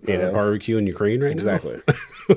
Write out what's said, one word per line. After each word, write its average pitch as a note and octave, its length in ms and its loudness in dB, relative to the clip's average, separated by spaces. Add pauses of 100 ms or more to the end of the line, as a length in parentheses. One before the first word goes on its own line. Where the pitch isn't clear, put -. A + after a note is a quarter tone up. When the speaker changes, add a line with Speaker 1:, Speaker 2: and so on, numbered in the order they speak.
Speaker 1:
a F#2+ 100 0
Speaker 2:
know? F#2 140 0
Speaker 1:
barbecue G#2 440 0
in G#2 100 2
Ukraine G#2 360 0
right C#3+ 100 0
Speaker 2:
Exactly. F#2+ 480 -2 (480)
Speaker 1:
now? F#3+ 80 8